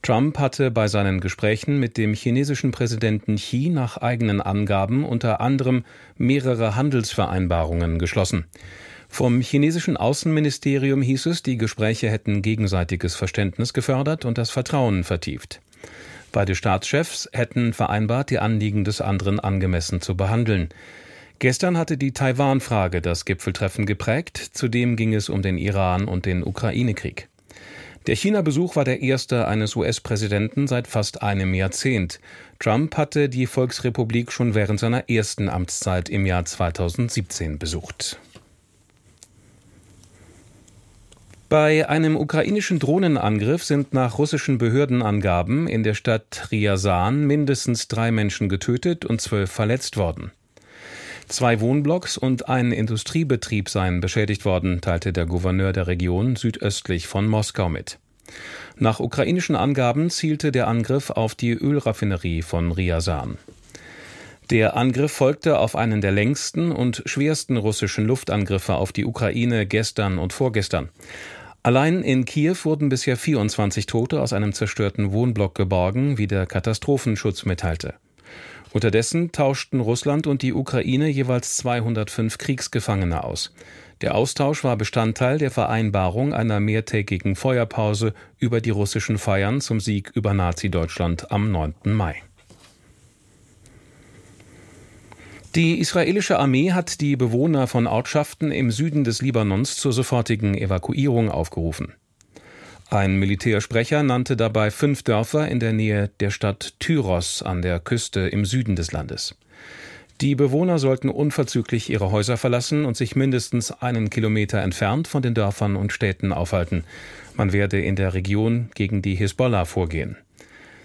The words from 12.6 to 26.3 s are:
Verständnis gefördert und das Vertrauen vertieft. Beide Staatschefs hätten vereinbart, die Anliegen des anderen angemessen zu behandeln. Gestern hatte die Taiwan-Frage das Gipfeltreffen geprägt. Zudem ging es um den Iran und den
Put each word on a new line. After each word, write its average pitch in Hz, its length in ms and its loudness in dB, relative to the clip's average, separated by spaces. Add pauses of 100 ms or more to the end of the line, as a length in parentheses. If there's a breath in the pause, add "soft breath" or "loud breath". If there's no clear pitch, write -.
Verständnis 101 600 -2
gefördert 139 520 0
und 117 140 -2
das 113 100 -2
Vertrauen 120 540 0
vertieft. - 580 -6 (680 loud breath)
Beide 95 240 2
Staatschefs - 760 -2
hätten 120 400 0
vereinbart, 110 580 0
die 123 80 0
Anliegen 107 440 0
des 104 180 -2
anderen 98 380 0
angemessen 92 640 0
zu 92 160 -4
behandeln. 98 520 2 (680 loud breath)
Gestern 170 380 2
hatte 160 200 -2
die 135 160 -2
Taiwan-Frage 123 880 2
das 87 240 -2
Gipfeltreffen 98 640 -2
geprägt. 113 500 -2 (160)
Zudem 120 420 0
ging 110 180 0
es 104 140 0
um 98 140 -2
den 92 160 0
Iran 95 480 0
und 92 220 -2
den 90 160 0